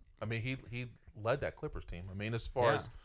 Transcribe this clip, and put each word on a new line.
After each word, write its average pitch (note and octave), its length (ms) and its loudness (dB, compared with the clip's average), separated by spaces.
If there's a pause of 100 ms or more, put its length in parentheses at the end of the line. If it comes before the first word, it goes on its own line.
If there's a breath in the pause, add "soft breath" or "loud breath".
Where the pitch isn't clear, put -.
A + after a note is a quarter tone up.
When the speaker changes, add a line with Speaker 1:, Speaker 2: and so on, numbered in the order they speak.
(200)
Speaker 1:
I G#2+ 60 -4
mean, A2+ 160 0
he, C3 160 0 (140)
he B2 160 -4 (280)
led A#2 260 2
that E2+ 140 -2
Clippers D3 300 -6
team. F2 240 -8
I F#2 60 -8
mean, G#2+ 180 -2
as A2+ 140 -2
far B2 220 6
Speaker 2:
Yeah. A2 80 8
Speaker 1:
as - 120 -4 (160 loud breath)